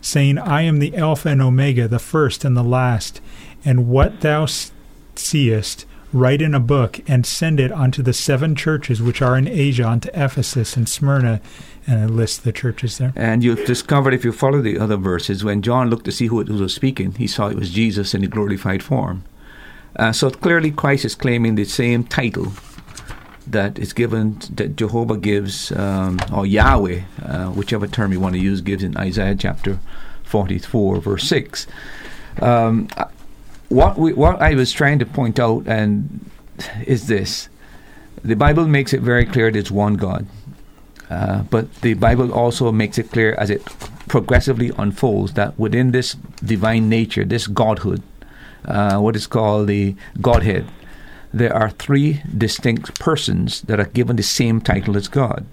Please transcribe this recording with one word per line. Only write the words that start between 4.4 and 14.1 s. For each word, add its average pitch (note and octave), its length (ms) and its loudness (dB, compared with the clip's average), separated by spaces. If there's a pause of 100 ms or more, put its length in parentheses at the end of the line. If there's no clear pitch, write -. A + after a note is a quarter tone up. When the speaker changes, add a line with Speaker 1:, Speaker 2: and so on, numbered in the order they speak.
Speaker 1:
s-, - 280 -6 (440)
seest, A#2 720 0 (260)
write C3+ 300 4
in D#3 120 2
a C#3 60 4
book, B2+ 480 2
and B2+ 180 2
send D#3+ 340 0
it B2+ 120 2
unto C3 300 0
the B2+ 120 2
seven D3 420 0
churches C3+ 460 -2
which A#2 200 0
are B2+ 160 4
in C3+ 100 2
Asia, C#3 400 0
unto A#2 260 0
Ephesus C3 640 -2
and A#2 140 0
Smyrna." C3 500 2 (480)
And A#2+ 120 2
I G#2+ 80 2
list A2+ 360 0
the A2+ 80 0
churches - 460 -4
there. C3 180 -2
Speaker 2:
And A2+ 280 0
you've A#2 200 2
discovered, C3 520 2